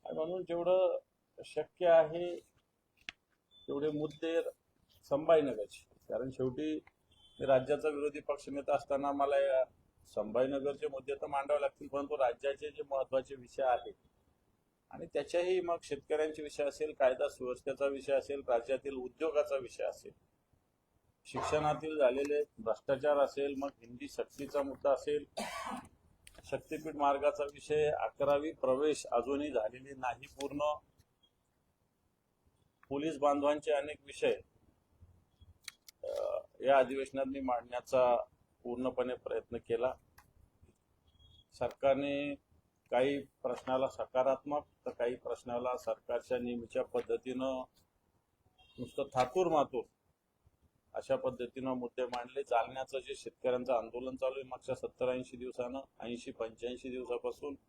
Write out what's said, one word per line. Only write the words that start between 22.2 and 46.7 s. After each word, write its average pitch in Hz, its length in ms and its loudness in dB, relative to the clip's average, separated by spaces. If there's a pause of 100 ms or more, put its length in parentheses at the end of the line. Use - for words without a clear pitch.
भ्रष्टाचार 135 600 2
असेल, 139 400 2
मग 139 100 -4 (120)
हिंदी 120 280 -14
सक्तीचा - 540 -4
मुद्दा 139 300 0
असेल, 147 320 0 (1200)
शक्तीपीठ 151 520 -8
मार्गाचा 143 480 2
विषय, 147 460 0
अकरावी 143 640 0
प्रवेश 139 540 2
अजूनही 139 460 0
झालेले 127 420 -2
नाही 127 320 -6
पूर्ण, 143 320 -8 (2250)
पोलीस 143 300 -4
बांधवांचे 147 540 2
अनेक 147 240 -2 (100)
विषय, 135 340 0 (1600)
अ, 90 340 -4 (220)
या 135 180 6
अधिवेशनात 135 480 0
मी 139 140 -6
मांडण्याचा 123 760 2 (460)
पूर्णपणे 127 520 -2
प्रयत्न 117 420 -6
केला. 117 380 -2 (1600)
सरकारने 139 760 0 (560)
काही 139 280 4
प्रश्नाला 131 720 -2
सकारात्मक, 135 720 0 (240)
तर 127 40 -4
काही 120 240 -2
प्रश्नाला 123 600 -4
सरकारच्या 120 640 -2
नेहमीच्या 120 460 -2